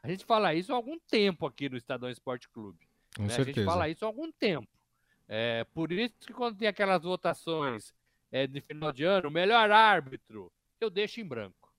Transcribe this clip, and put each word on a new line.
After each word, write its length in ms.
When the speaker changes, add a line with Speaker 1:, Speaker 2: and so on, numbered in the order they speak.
Speaker 1:
a 80
gente 160
fala 280
isso 200
há 20
algum 240
tempo 460
aqui 240
no 80
Estadão 320
Esporte 400
Clube, 380
Speaker 2:
Com 80
Speaker 1:
né? 100
A 40
gente 80
Speaker 2:
certeza. 200
Speaker 1:
fala 220
isso 160
há 40
algum 240
tempo. 360
É, 360
por 180
isso 220
que 80
quando 240
tem 100
aquelas 360
votações, 920
é, 140
de 160
final 300
de 120
ano, 280
"melhor 400
árbitro", 800
eu 80
deixo 320
em 40
branco. 540